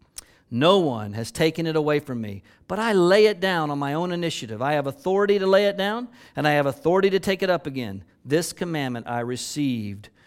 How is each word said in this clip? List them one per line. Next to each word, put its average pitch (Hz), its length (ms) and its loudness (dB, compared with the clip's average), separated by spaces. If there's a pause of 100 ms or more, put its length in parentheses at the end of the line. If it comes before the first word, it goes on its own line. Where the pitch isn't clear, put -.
(500)
No 165 300 4
one 110 340 -4
has 113 180 -8
taken 165 340 0
it 160 100 -2
away 151 240 2
from 127 200 -8
me, 101 220 -10 (260)
but 190 100 -4
I 226 140 0
lay 190 320 6
it 208 160 4
down 175 300 0
on 143 80 -4
my 143 160 -2
own 175 180 -2
initiative. 156 480 -6
I 143 140 0
have 143 120 0
authority 196 520 0
to 190 80 0
lay 196 180 6
it 196 140 0
down, 220 300 -4 (280)
and 147 100 0
I 151 40 4
have 147 160 4
authority 180 420 2
to 190 100 2
take 190 240 -2
it 190 60 -2
up 175 180 0
again. 113 380 -8 (180)
This 160 300 -2
commandment 143 540 -6
I 120 140 -4
received 120 920 -6 (160)